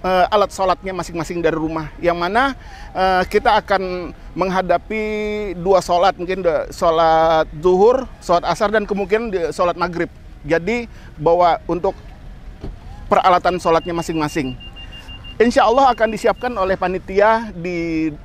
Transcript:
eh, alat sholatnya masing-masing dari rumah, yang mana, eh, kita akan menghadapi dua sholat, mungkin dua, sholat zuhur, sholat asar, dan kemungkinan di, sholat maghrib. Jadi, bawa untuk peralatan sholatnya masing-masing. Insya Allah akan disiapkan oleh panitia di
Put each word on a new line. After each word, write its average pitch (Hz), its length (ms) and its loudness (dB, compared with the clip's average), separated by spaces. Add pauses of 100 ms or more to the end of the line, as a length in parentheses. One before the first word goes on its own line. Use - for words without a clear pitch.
eh, 185 340 2
alat 196 160 4
sholatnya 190 460 -2
masing-masing 170 480 -6
dari 160 120 2
rumah, 160 440 -6
yang 170 160 2
mana, 220 400 0 (400)
eh, 185 320 2
kita 208 320 2
akan 180 520 -4 (200)
menghadapi 185 720 -2 (580)
dua 180 240 4
sholat, 180 320 2
mungkin 185 280 -6
dua, 151 280 0
sholat 165 760 4 (140)
zuhur, 202 480 4 (160)
sholat 175 240 2
asar, 202 240 0
dan 208 160 2
kemungkinan 202 400 -2
di, 185 100 -4 (140)
sholat 175 240 0
maghrib. 170 320 -2 (360)
Jadi, 175 440 0 (320)
bawa 170 480 4
untuk 180 240 -2 (1200)
peralatan 180 480 2
sholatnya 170 320 0
masing-masing. 156 640 -4 (840)
Insya 233 280 4
Allah 254 240 6
akan 220 200 2
disiapkan 226 440 -2
oleh 190 200 0
panitia 196 800 2
di 165 560 -4 (120)